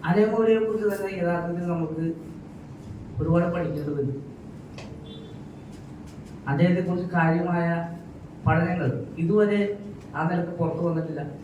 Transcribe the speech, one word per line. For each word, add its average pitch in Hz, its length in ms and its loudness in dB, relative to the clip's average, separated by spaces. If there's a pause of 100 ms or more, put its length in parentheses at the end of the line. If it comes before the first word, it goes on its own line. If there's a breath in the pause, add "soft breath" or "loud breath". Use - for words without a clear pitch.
അലവി 208 260 6
മൗലവിയെ 220 280 6
കുറിച്ച് 214 300 0
തന്നെ 196 300 -2
യഥാർത്ഥത്തിൽ 175 500 0
നമുക്ക് 165 360 -2 (1160)
ഒരുപാട് 170 340 4
പഠിക്കേണ്ടതുണ്ട്. 147 600 -2 (2250)
അദ്ദേഹത്തെ 175 400 6
കുറിച്ച് 180 260 0
കാര്യമായ 170 520 4 (800)
പഠനങ്ങൾ 170 600 2 (120)
ഇതുവരെ 208 420 4 (560)
ആ 160 120 2
നിലക്ക് 175 300 0
പുറത്തു 165 300 0
വന്നിട്ടില്ല. 156 340 -2 (220)